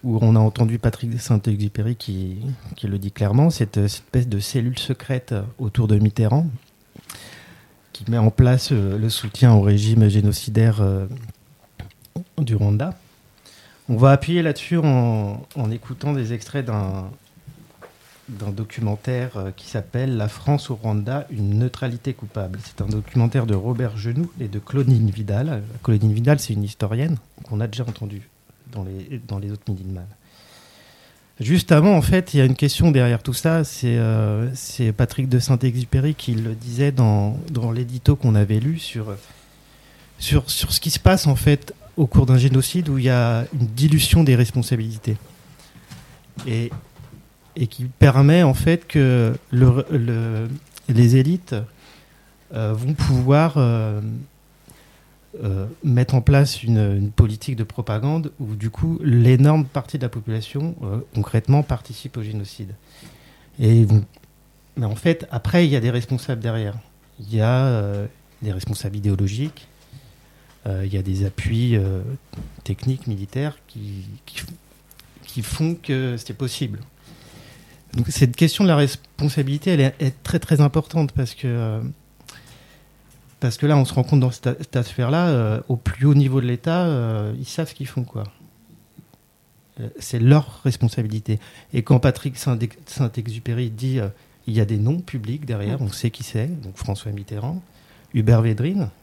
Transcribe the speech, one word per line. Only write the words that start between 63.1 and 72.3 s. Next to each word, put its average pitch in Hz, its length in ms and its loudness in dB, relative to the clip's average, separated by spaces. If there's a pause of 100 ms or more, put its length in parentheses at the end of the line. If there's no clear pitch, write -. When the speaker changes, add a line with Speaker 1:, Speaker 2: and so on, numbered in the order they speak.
Speaker 1:
Et 113 200 6
ils 110 60 6
vont, 101 180 6 (720)
mais 120 100 -2
en 104 100 -4
fait, 165 340 -2
après, 170 340 2
il 151 60 2
y 143 60 2
a 120 40 2
des 120 100 0
responsables 120 520 -4
derrière. 110 320 -4 (460)
Il 104 120 -12
y 110 80 2
a, 127 260 2
euh, 101 400 -2 (360)
des 104 100 -4
responsables 98 440 -6
idéologiques, 101 720 -2 (1000)
euh, 98 200 -4
il 98 80 -6
y 98 40 0
a 95 40 -2
des 95 220 -2
appuis, 117 520 0
euh, 95 260 -2 (600)